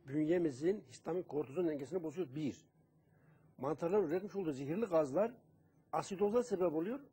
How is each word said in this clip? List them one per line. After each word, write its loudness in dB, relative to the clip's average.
bünyemizin 0
histamin -6
kortizon -2
dengesini -4
bozuyor. -4
Bir, -4
mantarların 2
üretmiş -2
olduğu -2
zehirli -2
gazlar 2
asidoza 2
sebep 2
oluyor. 0